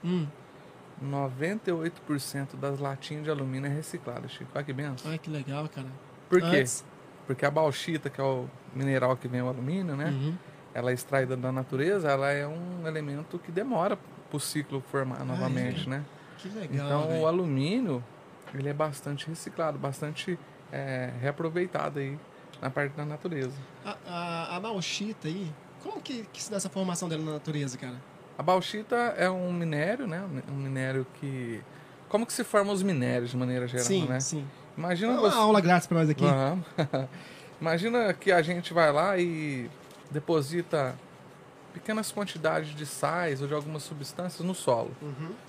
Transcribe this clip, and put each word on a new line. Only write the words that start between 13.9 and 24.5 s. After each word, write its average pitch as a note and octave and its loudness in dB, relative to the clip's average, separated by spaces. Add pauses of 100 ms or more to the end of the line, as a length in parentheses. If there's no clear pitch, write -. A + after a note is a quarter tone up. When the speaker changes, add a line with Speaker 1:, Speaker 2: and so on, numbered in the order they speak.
Speaker 2:
pro D3 -2
ciclo C#3 -4
formar C3 -2
Speaker 1:
Ah, C3+ -4
Speaker 2:
novamente, B2+ 0
Speaker 1:
é? - -4
Speaker 2:
né? C#3+ -4 (340)
Speaker 1:
Que F#3+ -12
legal, D3 -4
Speaker 2:
Então, D3 2
Speaker 1:
velho. E3 2
Speaker 2:
o D#3 4
alumínio, E3 2 (520)
ele C#3 -4
é D3 -2
bastante C#3+ -4
reciclado, D#3 -4
bastante, D3 -4 (360)
é, C3 -4 (100)
reaproveitado D3+ -2
aí C#3 -4 (420)
na C3+ -4
parte C#3+ -2
da D3+ -6
natureza. D3 -4 (320)
Speaker 1:
A, G3+ -8 (120)
a, E3+ -6